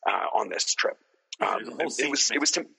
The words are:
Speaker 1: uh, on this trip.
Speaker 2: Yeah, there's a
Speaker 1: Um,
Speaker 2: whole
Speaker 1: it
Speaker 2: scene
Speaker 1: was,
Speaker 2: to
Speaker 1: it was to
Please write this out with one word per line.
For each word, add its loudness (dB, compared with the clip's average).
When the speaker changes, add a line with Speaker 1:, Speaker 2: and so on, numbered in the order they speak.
Speaker 1:
uh, 0
on 2
this 0
trip. 0
Speaker 2:
Yeah, 0
there's -6
a -10
Speaker 1:
Um, -12
Speaker 2:
whole 2
Speaker 1:
it -4
Speaker 2:
scene 0
Speaker 1:
was, 2
Speaker 2:
to -2
Speaker 1:
it 2
was 2
to -2